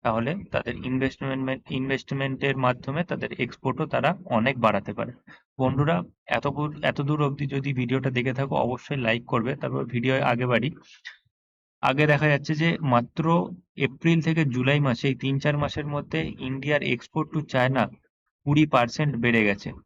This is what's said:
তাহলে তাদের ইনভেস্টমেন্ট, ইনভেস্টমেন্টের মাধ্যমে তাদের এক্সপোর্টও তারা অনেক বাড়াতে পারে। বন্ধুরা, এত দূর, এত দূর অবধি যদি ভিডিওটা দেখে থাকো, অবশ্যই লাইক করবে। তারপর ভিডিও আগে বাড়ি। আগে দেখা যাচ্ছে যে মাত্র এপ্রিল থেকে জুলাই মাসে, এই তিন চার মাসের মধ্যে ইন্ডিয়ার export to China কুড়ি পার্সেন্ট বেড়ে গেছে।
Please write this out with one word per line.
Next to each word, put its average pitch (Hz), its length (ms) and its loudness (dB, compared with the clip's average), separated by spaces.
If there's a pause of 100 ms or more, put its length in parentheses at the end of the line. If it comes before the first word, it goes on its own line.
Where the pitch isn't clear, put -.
তাহলে 120 340 -2 (160)
তাদের - 340 -4
ইনভেস্টমেন্ট, 131 840 -4
ইনভেস্টমেন্টের 135 840 -2
মাধ্যমে 135 480 -2
তাদের 120 280 -6
এক্সপোর্টও 131 540 -4
তারা 139 380 0
অনেক 123 340 0
বাড়াতে 107 340 2
পারে। 113 200 -6 (480)
বন্ধুরা, 143 420 2 (240)
এত 120 200 -2
দূর, 147 380 -4
এত 139 160 0
দূর 147 220 0
অবধি 143 240 -2
যদি 135 260 -4
ভিডিওটা 127 380 0
দেখে 127 220 -2
থাকো, 135 240 -2
অবশ্যই 123 400 -2
লাইক 117 280 0
করবে। 123 320 -2
তারপর 131 280 -4
ভিডিও 131 380 0
আগে 123 240 2
বাড়ি। 123 240 2 (1080)
আগে 139 260 4
দেখা 151 220 4
যাচ্ছে 143 260 0
যে 165 260 2
মাত্র 156 680 2 (260)
এপ্রিল 160 440 2
থেকে 160 240 2
জুলাই 135 360 2
মাসে, 139 280 2
এই 135 60 2
তিন 135 240 -2
চার 147 200 0
মাসের 143 280 -2
মধ্যে 151 520 -4
ইন্ডিয়ার 135 440 -2
export 156 560 -2
to 147 80 -4
China 127 420 2 (560)
কুড়ি 151 220 6
পার্সেন্ট 131 500 2
বেড়ে 117 280 4
গেছে। 101 280 0 (140)